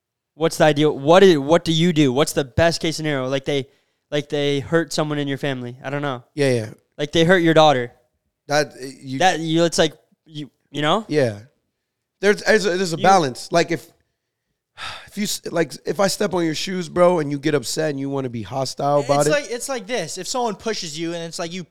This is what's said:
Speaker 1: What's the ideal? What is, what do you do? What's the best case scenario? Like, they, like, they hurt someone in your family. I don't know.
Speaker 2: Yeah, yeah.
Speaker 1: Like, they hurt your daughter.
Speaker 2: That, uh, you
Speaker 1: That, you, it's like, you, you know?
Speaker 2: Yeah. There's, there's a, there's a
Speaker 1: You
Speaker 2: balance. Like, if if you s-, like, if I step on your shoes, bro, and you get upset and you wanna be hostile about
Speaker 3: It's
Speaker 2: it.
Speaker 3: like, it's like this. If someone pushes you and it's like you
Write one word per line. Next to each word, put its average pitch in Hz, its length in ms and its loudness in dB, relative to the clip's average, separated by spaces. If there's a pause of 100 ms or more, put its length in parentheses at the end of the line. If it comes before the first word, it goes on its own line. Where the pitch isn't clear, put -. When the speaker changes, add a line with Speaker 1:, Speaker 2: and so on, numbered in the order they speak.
(340)
Speaker 1:
What's 160 240 -2
the 165 80 4
ideal? 151 320 2
What 160 260 6
is, 185 140 8
what 151 260 2
do 160 80 -2
you 165 220 2
do? 147 180 4
What's 139 220 0
the 151 100 -2
best 160 380 0
case 160 160 -4
scenario? 143 320 -4
Like, 135 160 -4
they, 139 240 -4 (400)
like, 147 180 -4
they 143 320 -2
hurt 156 320 -2
someone 147 280 -4
in 143 100 -4
your 139 80 -4
family. 127 440 -8
I 135 80 -12
don't 143 120 -6
know. 131 320 -8
Speaker 2:
Yeah, 139 180 0
yeah. 117 220 -4 (240)
Speaker 1:
Like, 147 160 -6
they 165 100 4
hurt 180 160 6
your 165 140 4
daughter. 143 400 4 (540)
Speaker 2:
That, 143 260 0
uh, 127 120 -16 (160)
you 135 180 -6
Speaker 1:
That, 170 200 2
you, 165 240 2
it's 165 140 0
like, 160 160 2 (320)
you, 151 240 -14 (220)
you 143 100 -6
know? 180 260 0
Speaker 2:
Yeah. 123 320 0 (800)
There's, 196 220 2
there's 196 220 2
a, 180 120 0
there's 185 160 -2
a 165 40 -4
Speaker 1:
You 135 60 -8
Speaker 2:
balance. 170 480 2
Like, 165 200 2
if - 200 -8 (1160)
if - 100 -18
you 202 60 -2
s-, - 180 -6 (100)
like, 165 220 -2 (120)
if 151 140 -4
I 196 80 2
step 190 260 -2
on 175 120 0
your 156 100 -2
shoes, 185 340 -6
bro, 175 300 4
and 147 120 -2
you 147 80 -4
get 151 140 -2
upset 156 360 -2
and 139 100 -4
you 139 100 -4
wanna 135 200 -4
be 117 140 -8
hostile 135 580 -2
about 139 200 2
Speaker 3:
It's 151 60 2
Speaker 2:
it. 151 40 2
Speaker 3:
like, 294 200 0
it's 240 180 -8
like 240 180 -8
this. 202 300 -6
If 180 100 -10
someone 240 280 -4
pushes 180 420 -8
you 165 160 -6
and 170 100 -8
it's 165 160 -12
like 170 120 -8
you 180 200 -10